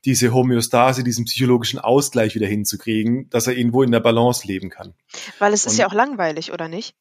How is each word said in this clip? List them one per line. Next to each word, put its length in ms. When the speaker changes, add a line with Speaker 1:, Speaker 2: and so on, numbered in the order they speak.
Speaker 1:
diese 280
Homöostase, 720
diesen 200
psychologischen 540
Ausgleich 560
wieder 120
hinzukriegen, 840
dass 160
er 100
irgendwo 260
in 80
der 100
Balance 460
leben 240
kann. 240
Speaker 2:
Weil 140
es 140
ist 60
Speaker 1:
Und 60
Speaker 2:
ja 100
auch 40
langweilig, 600
oder 160
nicht? 320